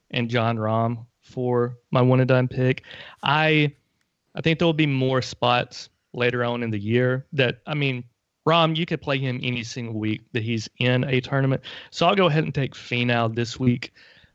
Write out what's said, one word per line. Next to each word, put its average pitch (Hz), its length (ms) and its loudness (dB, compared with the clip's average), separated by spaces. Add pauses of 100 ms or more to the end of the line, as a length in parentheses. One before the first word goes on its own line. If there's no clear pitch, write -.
(100)
and 117 200 -2
Jon 117 280 0
Rahm 113 480 -2 (160)
for 123 560 -2 (140)
my 127 100 4
one 127 180 6
and 127 80 4
done 127 200 4
pick. 127 360 -2 (380)
I, 151 520 2 (600)
I - 80 -8
think 160 160 2
there 175 80 2
will 165 80 4
be 151 140 2
more 131 340 0
spots - 680 -2 (240)
later 123 300 0
on 120 200 -4
in 113 80 -4
the 104 80 -2
year 127 540 0
that, 123 340 0
I 156 80 -6
mean, 131 300 -4 (420)
Rahm, 160 280 4
you 165 120 -2
could 160 140 -6
play 139 180 -2
him 131 240 -4
any 123 180 -4
single 117 380 -8
week 107 220 -4 (100)
that 113 100 -4
he's 113 280 -4 (100)
in 127 240 2
a 135 160 0
tournament. 135 420 -2 (300)
So 170 160 2
I'll 202 80 4
go 185 120 4
ahead 156 180 0
and 156 100 -6
take 135 180 -4
Finau 120 640 -2
this 117 240 -4
week. 123 340 0 (420)